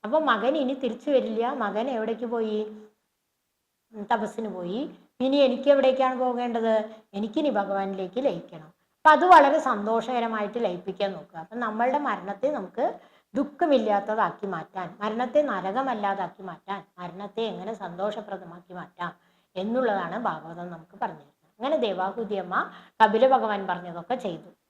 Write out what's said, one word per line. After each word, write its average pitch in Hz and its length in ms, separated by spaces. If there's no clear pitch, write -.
അപ്പൊ 247 140
മകൻ 254 380
ഇനി 269 180
തിരിച്ചു 247 360
വരില്ല. 226 420
മകൻ 226 380
എവിടേക്ക് 226 360
പോയി? 220 400
ഉം, 202 180
തപസ്സിന് 214 360
പോയി. 180 420
ഇനി 269 160
എനിക്ക് 269 340
എവിടേക്കാണ് 262 480
പോകേണ്ടത്? 233 640
എനിക്കിനി 226 360
ഭഗവാനിലേക്ക് 196 760
ലയിക്കണം. 170 420
അപ്പൊ - 440
അത് 302 140
വളരെ 311 340
സന്തോഷകരമായിട്ട് 226 1040
ലയിപ്പിക്കാൻ 190 480
നോക്കുക. 160 260
അപ്പൊ 175 180
നമ്മളുടെ 240 420
മരണത്തെ 202 520
നമുക്ക് 240 500
ദുഃഖമില്ലാത്തതാക്കി 214 1120
മാറ്റാൻ, 180 540
മരണത്തെ 233 420
നരകമല്ലാതാക്കി 202 1000
മാറ്റാൻ, 185 420
മരണത്തെ 190 420
എങ്ങനെ 208 340
സന്തോഷപ്രദമാക്കി 185 1000
മാറ്റാം 175 400
എന്നുള്ളതാണ് 202 600
ഭാഗവതം 170 520
നമുക്ക് 170 320
പറഞ്ഞു 180 140
തരുന്നത്. - 160
അങ്ങനെ 277 180
ദേവാഹൂതി 196 580
അമ്മ 185 360
കപില 220 240
ഭഗവാൻ 214 380
പറഞ്ഞതൊക്കെ 175 480
ചെയ്തു. 190 360